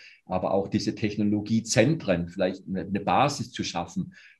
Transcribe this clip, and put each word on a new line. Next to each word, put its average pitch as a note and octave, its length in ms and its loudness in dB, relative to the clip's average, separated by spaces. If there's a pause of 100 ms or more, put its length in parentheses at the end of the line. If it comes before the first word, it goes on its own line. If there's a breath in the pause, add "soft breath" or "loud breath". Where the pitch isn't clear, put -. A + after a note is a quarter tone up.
(240 loud breath)
Aber F2+ 300 -2
auch G2 140 2
diese - 260 0
Technologiezentren, G#2 1300 2
vielleicht - 400 -2
eine, F#2 140 -4
eine F#2+ 180 -2
Basis G#2+ 500 2
zu - 140 -6
schaffen, - 500 -6 (260 loud breath)